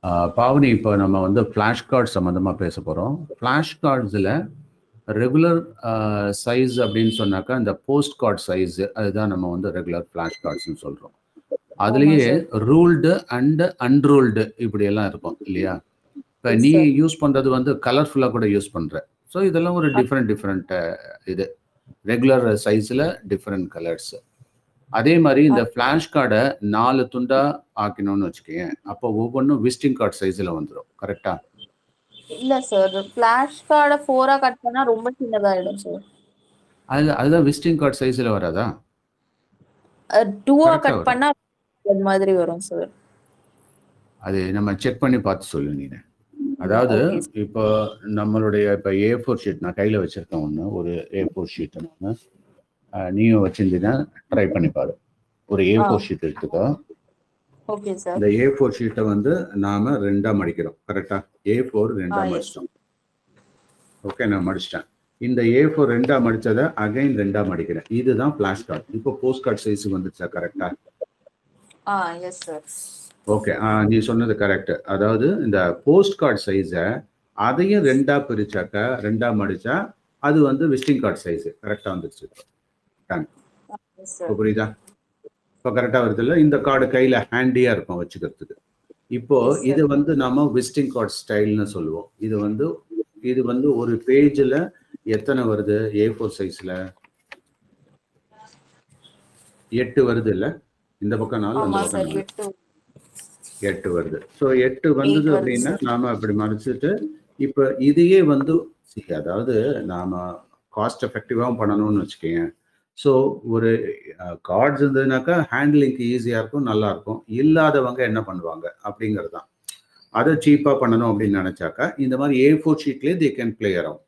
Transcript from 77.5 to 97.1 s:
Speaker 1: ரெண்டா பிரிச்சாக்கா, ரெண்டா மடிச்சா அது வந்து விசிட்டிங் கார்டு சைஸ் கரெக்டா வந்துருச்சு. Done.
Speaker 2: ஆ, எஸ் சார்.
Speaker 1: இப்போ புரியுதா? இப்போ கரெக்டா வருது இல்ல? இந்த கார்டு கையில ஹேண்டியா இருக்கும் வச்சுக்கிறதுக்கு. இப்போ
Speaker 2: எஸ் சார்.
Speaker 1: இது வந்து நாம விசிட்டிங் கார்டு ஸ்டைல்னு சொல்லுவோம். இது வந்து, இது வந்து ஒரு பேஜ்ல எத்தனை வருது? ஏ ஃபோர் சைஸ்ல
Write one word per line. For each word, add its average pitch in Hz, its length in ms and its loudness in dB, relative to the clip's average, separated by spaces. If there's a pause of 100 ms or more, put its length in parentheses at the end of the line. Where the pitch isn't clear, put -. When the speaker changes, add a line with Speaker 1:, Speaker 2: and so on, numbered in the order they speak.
Speaker 1:
ரெண்டா 139 400 2
பிரிச்சாக்கா, 104 720 -4
ரெண்டா 110 340 -2
மடிச்சா 110 600 -4 (260)
அது 151 220 2
வந்து 139 280 2
விசிட்டிங் 131 300 0
கார்டு 98 240 -2
சைஸ் 85 420 -8
கரெக்டா 104 180 -6
வந்துருச்சு. 90 400 -10 (840)
Done. 165 180 -6 (440)
Speaker 2:
ஆ, 202 40 -18 (200)
எஸ் 190 200 -20
சார். 175 140 -10
Speaker 1:
இப்போ 104 140 -2
புரியுதா? 107 300 -2 (840)
இப்போ 120 240 -2
கரெக்டா 120 280 2
வருது 101 100 -2
இல்ல? 143 200 2
இந்த 147 180 6
கார்டு 135 280 2
கையில 127 460 2
ஹேண்டியா 123 400 2
இருக்கும் 90 320 -4
வச்சுக்கிறதுக்கு. - 520 -14 (520)
இப்போ 120 400 2
Speaker 2:
எஸ் 143 80 2
சார். 127 100 -6
Speaker 1:
இது 143 220 4
வந்து 143 280 2
நாம 135 400 2
விசிட்டிங் 127 320 0
கார்டு 107 240 -4
ஸ்டைல்னு 107 520 0
சொல்லுவோம். 85 540 -8
இது 107 220 -4
வந்து, 107 360 -2 (460)
இது 127 220 0
வந்து 127 320 0
ஒரு 117 320 -2
பேஜ்ல 139 640 4 (340)
எத்தனை 120 400 -2
வருது? 104 520 0
ஏ 104 120 4
ஃபோர் 107 300 -4
சைஸ்ல 92 560 -10 (2750)